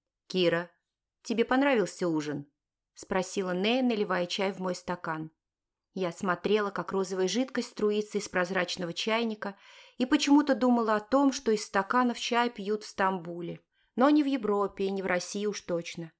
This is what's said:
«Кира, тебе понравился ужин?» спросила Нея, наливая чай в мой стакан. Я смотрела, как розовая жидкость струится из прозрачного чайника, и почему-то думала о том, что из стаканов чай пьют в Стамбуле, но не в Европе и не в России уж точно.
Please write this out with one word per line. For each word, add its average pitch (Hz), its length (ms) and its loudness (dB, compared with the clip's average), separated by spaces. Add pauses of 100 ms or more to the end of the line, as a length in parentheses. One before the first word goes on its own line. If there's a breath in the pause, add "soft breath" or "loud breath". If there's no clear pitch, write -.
(260)
«Кира, 170 420 2 (540)
тебе 226 220 0
понравился 247 640 2
ужин?» 147 420 -4 (440)
спросила 185 600 -4
Нея, 220 260 0
наливая 202 460 0
чай 196 260 -2
в 175 60 -12
мой 185 160 -4
стакан. 160 560 -6 (640)
Я 185 160 -2
смотрела, 196 600 0
как 175 180 -6
розовая 185 380 0
жидкость 240 400 -2
струится 208 500 0
из 202 100 -4
прозрачного 180 640 -2
чайника, 220 640 -2 (420 loud breath)
и 247 60 2
почему-то 285 520 6
думала 226 400 2
о 208 40 0
том, 269 320 4
что - 200 0
из 214 120 0
стаканов 240 540 0
чай 240 320 0
пьют 208 320 -4
в - 60 -10
Стамбуле, 175 720 -4 (340)
но 262 160 6
не 302 140 6
в - 20 0
Европе 202 600 0
и 190 40 -2
не 196 120 -4
в 190 40 -4
России 185 400 -2
уж 202 140 -4
точно. 170 600 -8